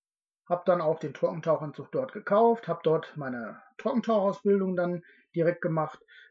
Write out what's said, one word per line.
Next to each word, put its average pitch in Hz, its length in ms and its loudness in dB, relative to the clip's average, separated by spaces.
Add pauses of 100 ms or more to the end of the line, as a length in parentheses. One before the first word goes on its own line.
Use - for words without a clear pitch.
(460)
hab 175 180 -2
dann 175 160 4
auch 156 180 0
den 143 160 -8
Trockentauchanzug 156 800 -4
dort 131 200 -4
gekauft, 220 540 2
hab 170 160 -4
dort - 340 0
meine 120 460 -10 (160)
Trockentauchausbildung 202 960 2
dann 175 300 -2 (320)
direkt 170 260 0
gemacht, 156 380 -2 (300)